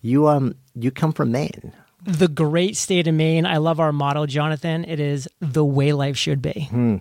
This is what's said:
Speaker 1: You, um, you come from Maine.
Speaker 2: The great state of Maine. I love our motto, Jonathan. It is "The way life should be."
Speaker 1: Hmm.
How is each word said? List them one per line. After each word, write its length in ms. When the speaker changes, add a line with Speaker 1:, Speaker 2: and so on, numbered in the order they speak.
Speaker 1:
You, 280
um, 260
you 160
come 200
from 200
Maine. 400
Speaker 2:
The 240
great 480
state 320
of 80
Maine. 300
I 100
love 240
our 120
motto, 340
Jonathan. 580
It 160
is 280
"The 240
way 280
life 240
should 260
be." 280
Speaker 1:
Hmm. 300